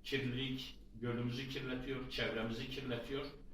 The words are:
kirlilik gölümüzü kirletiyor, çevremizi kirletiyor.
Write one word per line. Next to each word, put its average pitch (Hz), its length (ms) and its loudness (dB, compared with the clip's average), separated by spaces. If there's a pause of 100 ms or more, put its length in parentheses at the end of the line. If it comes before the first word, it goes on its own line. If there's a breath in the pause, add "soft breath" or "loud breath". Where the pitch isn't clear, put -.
kirlilik 131 760 0 (220)
gölümüzü 120 480 2
kirletiyor, 127 600 0
çevremizi 113 600 2
kirletiyor. 135 560 0 (280)